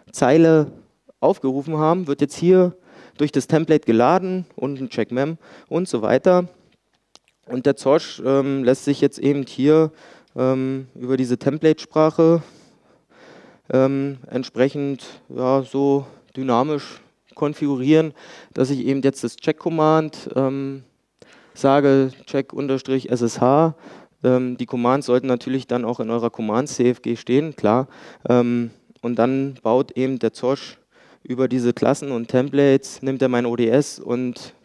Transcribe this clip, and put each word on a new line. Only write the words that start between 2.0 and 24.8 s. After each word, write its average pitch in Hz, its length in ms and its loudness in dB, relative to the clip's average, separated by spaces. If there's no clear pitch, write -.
wird 143 160 -4
jetzt 131 140 -2
hier 180 400 4
durch 147 140 0
das 135 160 -2
Template 156 380 2
geladen 180 600 2
und 135 240 -6
ein 131 100 -8
Check - 220 -6
Mem 139 280 -4
und 175 180 -4
so 110 160 -4
weiter. 175 460 2
Und 127 180 -6
der 139 120 0
Zosch, - 460 0
ähm, 135 400 0
lässt 123 220 2
sich 143 160 -2
jetzt - 160 0
eben 139 300 0
hier, 156 440 2
ähm, 131 580 -2
über 127 240 -4
diese 123 220 -2
Template-Sprache, 156 1040 2
ähm, 135 560 0
entsprechend, 135 800 -4
ja, 127 280 0
so 139 420 0
dynamisch 131 640 -2
konfigurieren, 151 800 0
dass 131 160 0
ich 135 160 -4
eben 135 160 0
jetzt 135 220 0
das 117 140 -6
Check-Command, 156 960 0
ähm, 135 480 -4
sage, 135 560 4
Check 139 260 -6
unterstrich 135 560 -4
S 120 120 -2
S 117 200 -2
H. 151 320 4
Ähm, 127 340 0
die 123 100 -8
Commands 127 400 0